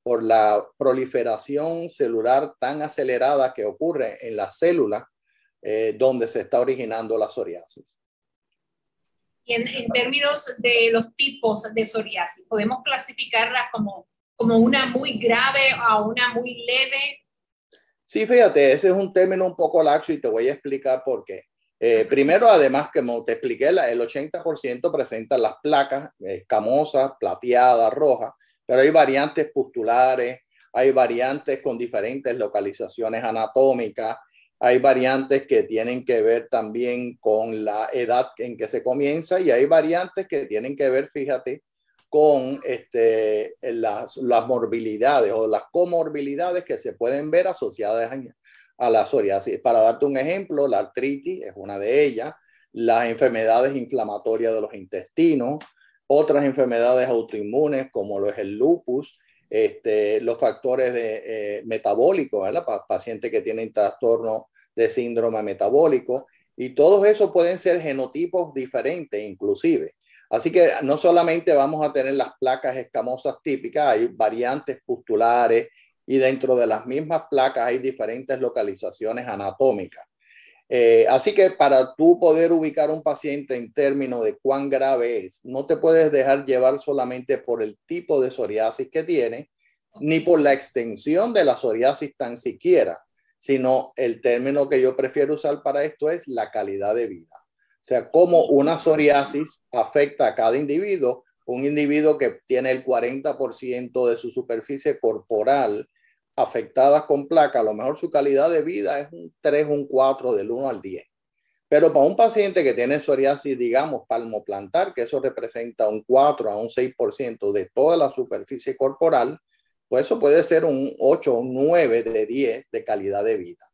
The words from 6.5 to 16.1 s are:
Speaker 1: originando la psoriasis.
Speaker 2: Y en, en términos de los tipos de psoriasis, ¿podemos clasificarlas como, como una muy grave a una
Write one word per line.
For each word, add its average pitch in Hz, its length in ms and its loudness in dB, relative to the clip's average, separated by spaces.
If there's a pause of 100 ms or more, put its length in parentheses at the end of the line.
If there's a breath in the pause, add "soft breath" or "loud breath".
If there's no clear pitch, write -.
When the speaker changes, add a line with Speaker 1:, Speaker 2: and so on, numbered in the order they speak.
Speaker 1:
originando 113 560 -4
la 107 140 -2
psoriasis. - 680 -14 (1500)
Speaker 2:
Y 240 80 -4
en, 233 140 -4
en 240 200 -8
términos 285 720 -2
de 233 320 2
los 226 240 0
tipos 220 580 -4
de 220 140 -2
psoriasis, - 600 -6
¿podemos 233 360 -4
clasificarlas 247 880 -4
como, 202 340 -8 (300)
como 226 220 2
una 262 280 4
muy 254 320 -6
grave 262 560 2
a 220 280 2
una 240 320 -2